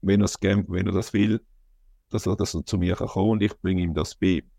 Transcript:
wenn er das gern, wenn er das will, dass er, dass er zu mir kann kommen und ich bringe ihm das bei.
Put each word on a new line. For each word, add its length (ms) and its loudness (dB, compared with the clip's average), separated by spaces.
wenn 180 4
er 40 6
das 140 -2
gern, 300 2
wenn 180 -2
er 60 -2
das 200 -2
will, 280 2
dass 160 -4
er, 100 0
dass 180 -4
er 120 -6
zu 100 -4
mir 200 0
kann 120 -6
kommen 220 0
und 120 2
ich 180 -2
bringe 200 0
ihm 140 -2
das 200 -4
bei. 280 0